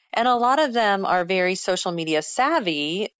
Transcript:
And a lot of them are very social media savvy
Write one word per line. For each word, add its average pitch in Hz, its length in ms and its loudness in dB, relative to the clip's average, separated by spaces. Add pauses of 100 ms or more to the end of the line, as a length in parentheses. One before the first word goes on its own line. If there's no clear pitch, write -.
(140)
And 233 140 0
a 247 80 4
lot 247 240 2
of 277 140 2
them 202 320 2
are 180 200 0
very 185 300 0
social 185 360 -2
media 160 300 -2
savvy 185 880 -2 (100)